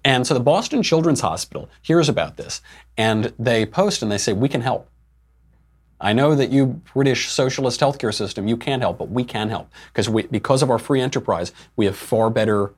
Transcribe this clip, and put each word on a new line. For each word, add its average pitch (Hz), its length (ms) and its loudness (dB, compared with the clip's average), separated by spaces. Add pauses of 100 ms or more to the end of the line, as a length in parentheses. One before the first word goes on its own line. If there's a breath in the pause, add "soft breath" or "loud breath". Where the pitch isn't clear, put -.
And 131 220 2
so 156 80 0
the 123 60 2
Boston 190 420 0
Children's 160 400 2
Hospital - 480 -6 (100)
hears 160 300 2
about 82 260 -2
this, - 240 -12 (380 loud breath)
and 110 400 0
they 113 260 2
post 190 380 0
and 104 100 -2
they 101 60 -2
say, 104 160 0
"We 127 160 0
can 123 100 -2
help. - 260 -4 (1160)
I 104 80 2
know 143 220 4
that 139 160 2
you 135 300 2 (140)
British 135 340 0
socialist 127 500 -2
healthcare 139 340 0
system, 101 360 -4
you 117 80 0
can't 127 260 -4
help, 90 160 -2
but - 100 -8
we 123 140 -2
can 107 280 -4
help. 98 200 -8 (240 loud breath)
'Cause 113 140 0
we, 110 160 2
because 131 360 0
of 135 80 2
our 117 120 2
free 135 200 0
enterprise, 110 520 -2 (240 loud breath)
we 107 100 2
have 95 80 0
far 113 340 0
better 107 500 0